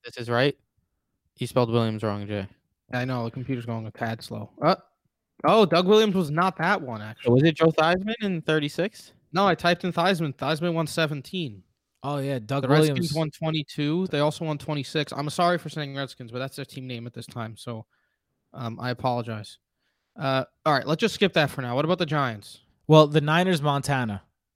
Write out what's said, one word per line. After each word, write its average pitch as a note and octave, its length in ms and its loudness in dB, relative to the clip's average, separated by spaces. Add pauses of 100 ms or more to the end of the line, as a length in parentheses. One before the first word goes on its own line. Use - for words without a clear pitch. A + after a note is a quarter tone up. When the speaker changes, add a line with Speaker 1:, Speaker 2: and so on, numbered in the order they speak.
Speaker 1:
this A#2 140 -16
is A#2 120 -8
right, C3 260 2 (800)
you A#2+ 100 -4
spelled A#2+ 240 2
Williams A2+ 320 0
wrong, G#2 240 -4
Jay. G#2 180 -4 (480)
Speaker 2:
I B2 120 -4
know, B2+ 200 -4
the A#2 60 -6
computer's B2 340 -6
going A2+ 220 -8
a G#2+ 40 -14
tad A2+ 300 -6
slow. A2+ 300 -12 (100)
Uh, E3+ 140 4 (720)
oh, G3+ 200 6
Doug E3+ 220 2
Williams G#3+ 260 6
was F3 160 0
not F3 280 0
that F3+ 260 0
one, A#2 160 -8
Speaker 1:
So G#2 60 -12
Speaker 2:
actually. A2+ 280 0
Speaker 1:
was C3 100 8
it D#3+ 120 6
Joe D#3+ 160 6
Theismann F3+ 500 2
in F#3 220 -2
thirty-six? D#3 720 -2 (200)
Speaker 2:
No, G3 140 4
I F3 80 4
typed F3 280 0
in F3+ 80 -2
Theismann. E3+ 440 0
Theismann D#3 380 -2
won D#3+ 120 0
seventeen. D3 800 -4 (400)
Speaker 3:
Oh, C#3+ 160 -4
yeah, C3+ 180 -2
Doug B2 240 -4
Speaker 2:
The C3 60 -2
Speaker 3:
Williams. D3+ 220 6 (100)
Speaker 2:
Redskins D#3+ 160 -2
won D#3 160 -2
twenty-two. D#3+ 800 -4
They D3 80 0
also D3+ 260 0
won D3+ 140 -4
twenty-six. D3 520 -4
I'm C#3+ 200 -6
sorry F3 260 2
for E3 120 -8
saying C#3+ 260 -8
Redskins, C3 360 -10
but B2 60 -8
that's C3+ 180 -8
their C#3 100 -10
team C3 200 -14
name A#2+ 220 -10
at A#2 80 -16
this A#2 100 -12
time, A2+ 320 -10
so, A2+ 300 -12 (680)
um, A#2 260 -10
I B2 120 -4
apologize. A#2 640 -4 (600)
Uh, C3+ 280 0 (200)
all D3+ 80 4
right, B2 140 0
let's D#3 140 0
just A3+ 140 0
skip G3 180 2
that D3+ 160 4
for - 120 -10
now. B2 140 -4
What C#3+ 80 2
about F3 140 0
the F3 80 -2
Giants? C3+ 540 -4 (280)
Speaker 3:
Well, D#3 200 10
the D3+ 120 2
Niners, E3 420 2
Montana. C3+ 600 0 (340)